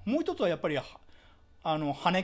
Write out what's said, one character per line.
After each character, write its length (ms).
も 140
う 20
一 140
つ 60
は 80
や 80
っ 20
ぱ 100
り、 80
あ 1000
の、 180
跳 160
ね 120